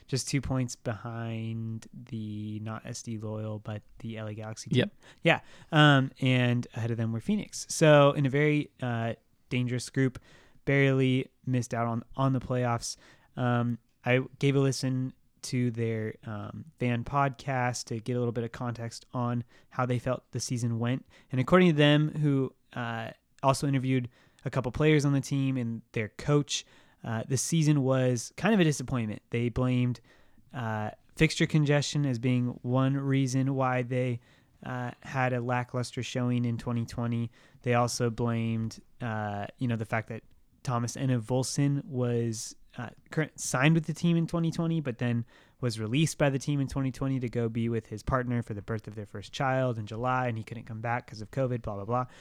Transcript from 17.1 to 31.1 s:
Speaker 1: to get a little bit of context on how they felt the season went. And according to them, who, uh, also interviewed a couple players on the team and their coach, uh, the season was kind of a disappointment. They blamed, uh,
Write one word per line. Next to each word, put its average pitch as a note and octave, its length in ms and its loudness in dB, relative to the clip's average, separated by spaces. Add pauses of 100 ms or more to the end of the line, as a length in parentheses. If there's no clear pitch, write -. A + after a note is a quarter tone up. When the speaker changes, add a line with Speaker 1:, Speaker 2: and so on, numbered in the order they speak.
Speaker 1:
to A2+ 160 -6
get B2 160 -2
a - 20 0
little A#2+ 140 0
bit A#2 100 -4
of A#2 80 -6
context A#2+ 600 -8
on A#2+ 320 -2 (240)
how B2+ 160 -2
they B2 120 0
felt B2+ 340 -4
the A#2+ 100 -6
season A#2 360 -2
went. A#2+ 280 -2 (260)
And B2+ 80 0
according F3+ 300 6
to D#3+ 40 6
them, D3 360 6 (120)
who, C#3 320 0 (200)
uh, A#2 380 -6 (300)
also C#3 240 2
interviewed C3 440 0 (340)
a C#3 60 -4
couple B2+ 240 -2
players D3+ 320 6
on C#3+ 80 4
the C#3 80 2
team C3+ 340 0
and A#2 280 -4 (100)
their A2 240 -4
coach, - 480 0 (360)
uh, A2+ 280 -4
the C3 80 0
season D3+ 460 2
was B2+ 520 2
kind G#3 180 2
of G#3+ 60 6
a F3 60 6
disappointment. B2 640 -2
They A#2+ 180 0
blamed, B2 540 0 (520)
uh, A2 360 -4 (260)